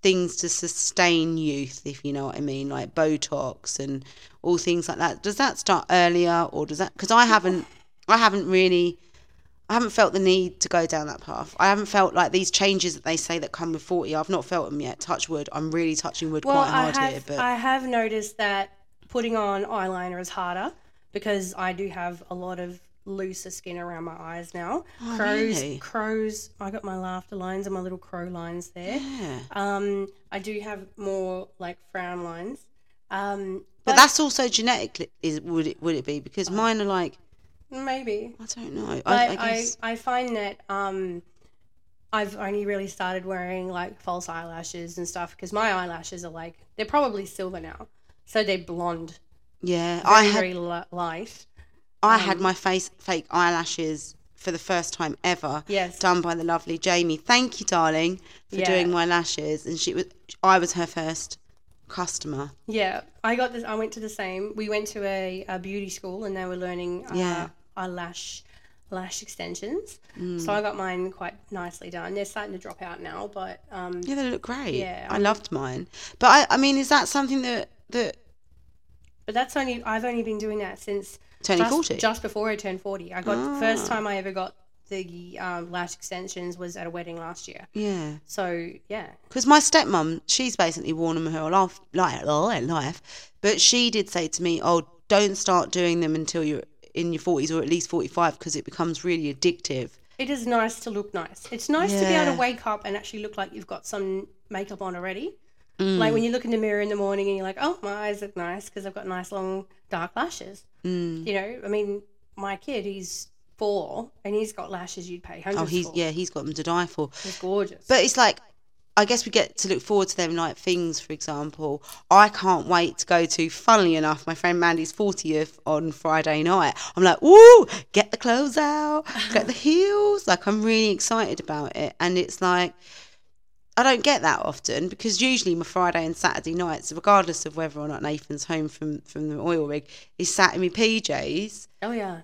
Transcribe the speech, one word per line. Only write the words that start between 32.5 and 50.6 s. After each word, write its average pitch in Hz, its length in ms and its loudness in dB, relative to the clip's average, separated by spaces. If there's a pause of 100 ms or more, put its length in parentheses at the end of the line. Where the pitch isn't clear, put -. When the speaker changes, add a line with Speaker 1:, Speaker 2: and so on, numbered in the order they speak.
Speaker 2:
Um, 196 540 -6 (200)
Speaker 1:
But - 80 4
Speaker 2:
but - 20 8
Speaker 1:
that's 277 240 8
also 277 280 2
genetic, - 600 -2 (120)
is, 156 200 -2
would 165 260 -2
it, - 140 -8
would 160 140 -2
it 127 100 -6
be? 147 140 -4
Because 175 300 -8
Speaker 2:
I 180 40 -6
Speaker 1:
mine 220 280 2
are, 208 40 -2
like, 185 320 -2 (540)
Speaker 2:
Maybe. 254 680 -6
Speaker 1:
I 226 60 -16 (100)
don't 233 180 -12
know. - 180 -6
I, - 140 -6
Speaker 2:
But 240 240 4
Speaker 1:
I 196 60 -4
guess 226 480 -4
Speaker 2:
I, 226 80 -4
I 233 40 -6
find 247 400 -4
that, 202 220 -6 (120)
um, 190 520 -6 (880)
I've 208 260 -4
only 202 280 -6
really 196 220 -4
started 185 380 -6
wearing, 185 440 -6
like, 180 320 -8
false 175 260 -8
eyelashes 170 720 -12
and 175 100 -6
stuff 175 300 -10
'cause 180 160 -12
my 214 180 0
eyelashes 175 540 -6
are, 165 60 -14
like, 165 240 -14 (200)
they're 214 120 -4
probably 220 400 0
silver 185 320 -10
now. 160 280 -16 (380)
So 220 180 0
they're 190 140 0
blonde. 170 600 -6 (420)
Speaker 1:
Yeah, 175 400 0
Speaker 2:
Very, 202 140 8
Speaker 1:
I 220 80 12
had 202 100 6
Speaker 2:
very 185 220 0
li-, 175 360 -6